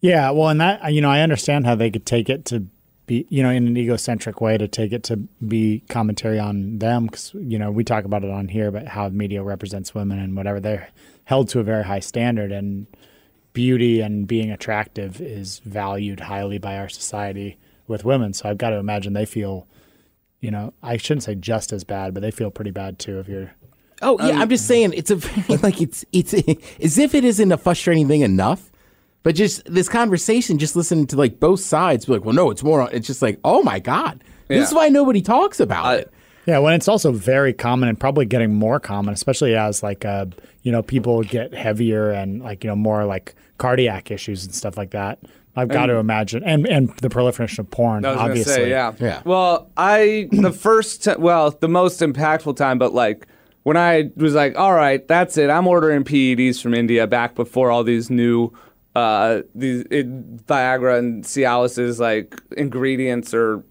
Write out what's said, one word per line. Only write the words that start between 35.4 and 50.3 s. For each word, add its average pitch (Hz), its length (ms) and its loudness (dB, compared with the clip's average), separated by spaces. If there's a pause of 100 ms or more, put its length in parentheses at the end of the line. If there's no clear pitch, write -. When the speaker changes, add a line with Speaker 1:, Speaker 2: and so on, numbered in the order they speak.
Speaker 2:
about 87 260 0
Speaker 3:
I 123 120 2
Speaker 2:
it." - 140 -6 (360)
Speaker 1:
Yeah, 165 100 4
when 151 160 4
it's 170 140 2
also 196 240 4
very 127 420 2
common 123 360 0
and 110 100 -2
probably 139 260 2
getting 110 300 2
more 110 240 2
common, 101 340 -6
especially 127 420 0
as, 107 280 -2
like, 101 200 -6
uh, 101 220 -4 (380)
you 123 80 -2
know, 117 100 0
people 117 400 0
get 113 320 -6
heavier 107 560 0
and, 101 320 -4
like, 110 220 -12
you 113 80 -4
know, 101 40 -2
more, 104 300 0
like, 98 300 -6 (240)
cardiac 123 500 0
issues 98 340 -8
and 92 120 -14
stuff 101 220 -8
like 101 140 -8
that. 101 280 -6 (360)
I've 127 120 -2
got 123 200 0
to 123 40 2
Speaker 3:
And 117 80 2
Speaker 1:
imagine, 110 440 -2
and, 160 220 2
and 143 240 2 (140)
the 131 80 0
proliferation 123 500 -2
of 98 80 -10
porn, 113 340 0
Speaker 3:
I 135 60 0
was 135 80 -2
gonna 113 120 0
Speaker 1:
obviously. 117 260 0
Speaker 3:
say, 123 160 2
yeah. 127 280 0
Speaker 2:
Yeah. 101 260 -2
Speaker 3:
Well, 180 520 2
I, 214 540 4